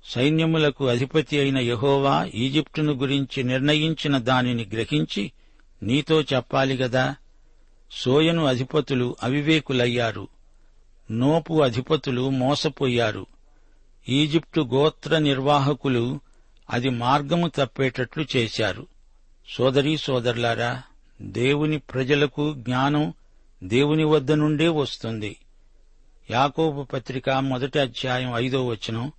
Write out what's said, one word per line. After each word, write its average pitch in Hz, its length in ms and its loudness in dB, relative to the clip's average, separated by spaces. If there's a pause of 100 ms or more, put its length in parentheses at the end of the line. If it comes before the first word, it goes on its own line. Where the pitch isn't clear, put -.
సైన్యములకు 151 800 2
అధిపతి 135 520 0
అయిన 139 180 2
యెహోవా 139 760 2
ఈజిప్టును 147 580 0
గురించి 135 500 -2
నిర్ణయించిన 147 720 0
దానిని 123 560 0
గ్రహించి 151 580 -2 (520)
నీతో 143 380 2
చెప్పాలి 135 560 0
గదా?" 127 380 0 (760)
సోయను 160 540 2
అధిపతులు 127 760 0
అవివేకులయ్యారు, 123 1040 0 (840)
నోపు 151 500 2
అధిపతులు 127 680 0
మోసపోయారు, 127 960 0 (840)
ఈజిప్టు 156 520 0
గోత్ర 143 560 0
నిర్వాహకులు 139 1000 0 (500)
అది 123 200 0
మార్గము 139 680 0
తప్పేటట్లు 135 720 -2 (100)
చేశారు. 107 520 -2 (640)
సోదరీ 135 480 2
సోదరులారా, 120 840 -2 (400)
దేవుని 139 560 0
ప్రజలకు 143 760 -2
జ్ఞానం 139 600 0 (500)
దేవుని 143 400 2
వద్ద 151 280 2
నుండే 151 360 2
వస్తుంది. 113 680 -4 (960)
యాకోబు 143 520 0
పత్రిక 131 460 -6
మొదటి 135 500 0
అధ్యాయం 127 560 -2
ఐదో 127 320 -2
వచనం 117 520 -6